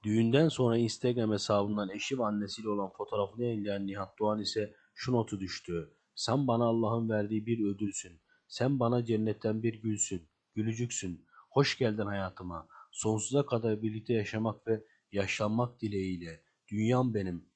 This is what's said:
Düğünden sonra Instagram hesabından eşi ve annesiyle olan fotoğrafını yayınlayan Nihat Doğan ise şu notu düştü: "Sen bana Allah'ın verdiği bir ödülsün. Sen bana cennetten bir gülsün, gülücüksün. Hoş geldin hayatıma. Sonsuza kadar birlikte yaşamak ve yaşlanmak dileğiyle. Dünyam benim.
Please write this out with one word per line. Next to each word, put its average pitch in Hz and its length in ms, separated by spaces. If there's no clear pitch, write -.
Düğünden 117 460
sonra 117 280
Instagram 117 540
hesabından 104 580
eşi 107 300
ve 113 60
annesiyle 104 440
olan 101 200
fotoğrafını 104 540
yayınlayan 101 440
Nihat 98 320
Doğan 107 200
ise 104 360
şu - 180
notu 110 280
düştü: 87 540
"Sen 131 320
bana 117 160
Allah'ın 113 460
verdiği 107 360
bir 113 200
ödülsün. 101 560
Sen 131 320
bana 120 260
cennetten 110 580
bir 110 180
gülsün, 98 480
gülücüksün. 110 760
Hoş - 280
geldin 107 280
hayatıma. 92 640
Sonsuza 110 540
kadar 110 360
birlikte 110 320
yaşamak 110 540
ve 110 160
yaşlanmak 107 680
dileğiyle. 92 600
Dünyam 117 420
benim. 92 320